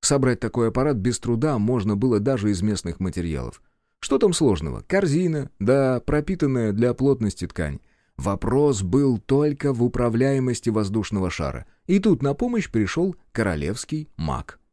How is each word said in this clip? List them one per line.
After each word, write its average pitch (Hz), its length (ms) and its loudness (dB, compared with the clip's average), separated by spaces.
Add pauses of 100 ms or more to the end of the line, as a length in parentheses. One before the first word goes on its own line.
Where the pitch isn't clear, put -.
Собрать 127 380 2
такой 113 300 0
аппарат 131 280 0
без 113 220 -2
труда 120 380 0
можно 107 380 0
было 113 240 2
даже 107 320 0
из 87 100 -2
местных 98 380 -2
материалов. 82 640 -4 (380)
Что - 180 0
там 202 160 4
сложного? 82 540 0
Корзина, 165 640 0 (100)
да 131 460 2
пропитанная 143 680 0
для 117 220 2
плотности 120 540 0
ткань. 76 320 -6 (380)
Вопрос 117 680 0
был 123 360 2
только 143 540 0
в 120 100 0
управляемости 123 840 0
воздушного 104 600 -2
шара. 65 360 -6 (220)
И 190 120 4
тут 196 220 2
на 139 120 0
помощь 240 360 -2
пришёл 113 460 -2 (160)
королевский 101 840 -4
маг. 71 420 -6 (140)